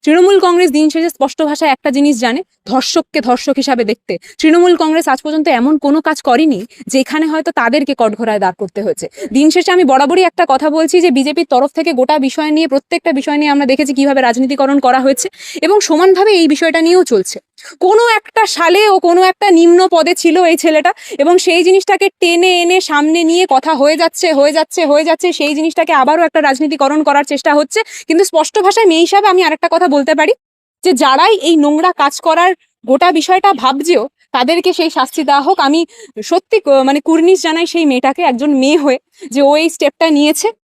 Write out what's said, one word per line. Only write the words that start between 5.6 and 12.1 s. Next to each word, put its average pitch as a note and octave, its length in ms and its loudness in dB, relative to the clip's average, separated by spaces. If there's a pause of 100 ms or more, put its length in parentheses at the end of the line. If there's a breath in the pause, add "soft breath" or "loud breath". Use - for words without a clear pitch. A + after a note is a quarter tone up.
কোনো D4 240 0
কাজ D#4 200 -4
করেনি B3+ 440 0 (220 loud breath)
যেখানে C4+ 400 -2
হয়তো D#4+ 240 -4
তাদেরকে C4+ 460 -2
কটঘরায় A3 420 -2
দাঁড় F#3 180 -2
করতে G3 240 -8
হয়েছে। F#3 280 -6 (240 loud breath)
দিন D4 160 4
শেষে F4+ 220 0
আমি F4+ 120 2
বরাবরই C#4+ 400 2
একটা E4+ 260 0
কথা C#4 200 0
বলছি D#4+ 320 0
যে E4+ 100 2
বিজেপির C#4 380 -2
তরফ C#4 220 0
থেকে D#4+ 220 -4
গোটা C4 260 0